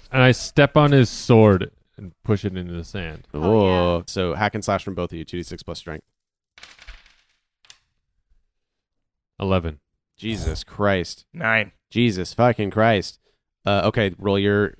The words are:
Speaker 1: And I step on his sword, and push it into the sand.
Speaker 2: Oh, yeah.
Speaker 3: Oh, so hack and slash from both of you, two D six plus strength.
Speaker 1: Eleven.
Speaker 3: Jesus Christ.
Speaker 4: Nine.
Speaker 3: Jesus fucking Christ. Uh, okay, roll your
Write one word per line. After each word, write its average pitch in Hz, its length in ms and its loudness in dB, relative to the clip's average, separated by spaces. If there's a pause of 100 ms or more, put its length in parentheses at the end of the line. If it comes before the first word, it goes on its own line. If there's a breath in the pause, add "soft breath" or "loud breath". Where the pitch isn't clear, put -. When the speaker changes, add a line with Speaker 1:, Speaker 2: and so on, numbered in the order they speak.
(100)
Speaker 1:
And 131 120 2
I 127 100 8
step - 440 2
on 147 140 6
his 135 180 6
sword, 107 640 4 (300)
and 90 120 -16 (120)
push 104 200 -2
it 92 120 -6
into 87 160 -10
the 85 120 -10
sand. 82 500 -12
Speaker 2:
Oh, 73 60 -8 (260)
yeah. 92 140 2
Speaker 3:
Oh, 87 260 0
so 90 280 -4
hack 104 200 -2
and 104 100 -8
slash 98 200 -2
from 95 100 -10
both 87 180 -8
of 85 60 -12
you, 80 60 -12
two - 140 -12
D 87 40 -8
six 87 200 -14
plus 82 160 -14
strength. 80 260 -14 (3250)
Speaker 1:
Eleven. 90 420 -2 (360)
Speaker 3:
Jesus 85 480 -6
Christ. 98 680 -4
Speaker 4:
Nine. 113 400 -2 (180)
Speaker 3:
Jesus 107 440 -2
fucking 113 360 0
Christ. 107 480 0 (460)
Uh, 98 220 0
okay, 104 320 -2
roll 98 200 -2
your 101 420 0